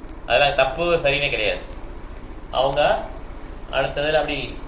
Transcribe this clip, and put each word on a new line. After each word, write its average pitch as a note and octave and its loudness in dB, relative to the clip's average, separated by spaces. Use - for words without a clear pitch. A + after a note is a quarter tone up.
அதெல்லாம் C3+ 6
தப்பு E3 4
சரினே C#3+ 2
கிடையாது. G#2+ 0
அவங்க C#3+ 4
அடுத்ததுல C#3 0
அப்படி D3 0